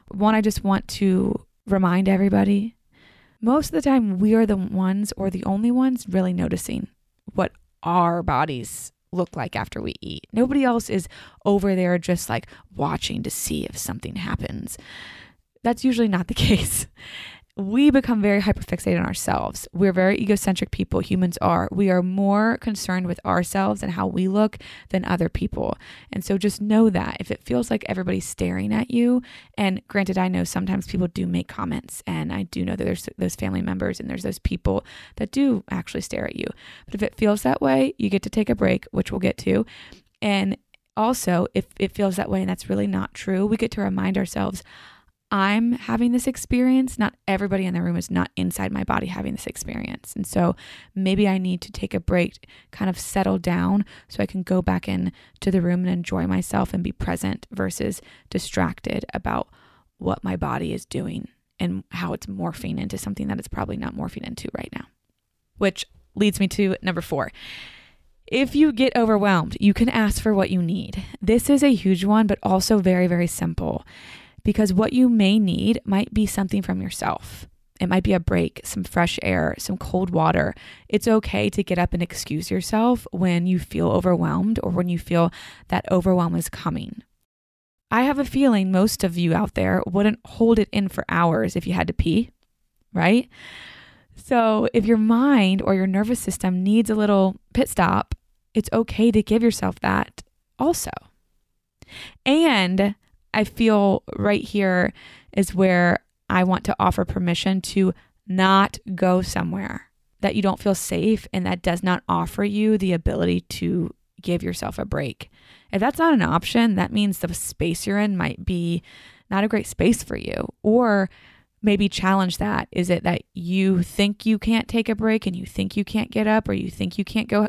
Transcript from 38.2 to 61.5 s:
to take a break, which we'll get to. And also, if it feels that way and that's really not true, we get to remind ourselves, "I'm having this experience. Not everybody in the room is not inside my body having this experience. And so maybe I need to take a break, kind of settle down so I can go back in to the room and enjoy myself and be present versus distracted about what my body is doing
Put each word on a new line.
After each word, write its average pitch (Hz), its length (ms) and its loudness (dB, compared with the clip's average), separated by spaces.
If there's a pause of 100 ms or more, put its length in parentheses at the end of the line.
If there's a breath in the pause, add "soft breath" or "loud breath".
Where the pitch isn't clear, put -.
to - 80 -8
take 214 220 0
a - 40 2
break, 190 360 0
which 190 200 -2
we'll - 60 -4
get 185 220 -2
to. 196 260 0 (560 loud breath)
And 196 360 0 (380)
also, 214 600 0
if 190 100 0 (140)
it 196 120 -2
feels 196 260 0
that 196 120 -4
way 190 120 0
and 190 80 -2
that's - 200 -6
really 202 160 0
not 190 300 -4
true, 190 320 -2
we 220 100 0
get 226 140 -2
to 208 100 -6
remind 190 340 -2
ourselves, 196 460 -4 (680 loud breath)
"I'm 208 440 0
having 240 400 0
this 247 120 0
experience. 254 720 2
Not 220 180 0 (120)
everybody 190 380 0
in 180 80 -2
the 175 80 -2
room 175 160 -2
is 175 120 -6
not - 280 -2
inside 180 340 -2
my - 140 -4
body - 220 -2
having 180 260 -8
this - 120 -12
experience. - 680 -12
And 190 100 -6
so 175 300 0 (400 loud breath)
maybe 190 320 2
I 190 100 2
need 180 260 -2
to - 100 -16
take - 200 -6
a 196 60 -2
break, - 480 -2 (240 loud breath)
kind 190 180 -4
of 180 80 -4
settle 190 400 0
down 180 460 0 (240 loud breath)
so - 160 -4
I - 20 0
can 190 160 -6
go 185 200 0
back 180 260 -2
in 180 240 -2 (300 soft breath)
to 196 100 0
the 185 100 4
room 175 200 0
and 180 80 -2
enjoy 175 380 -2
myself 185 460 0
and 185 80 -2
be 175 120 -4
present - 580 -6
versus 190 500 -6 (280 loud breath)
distracted - 760 -4 (100)
about - 360 -6 (480 soft breath)
what 185 260 -6
my 185 140 -4
body 165 340 -6
is 180 140 -8
doing - 420 -8 (320)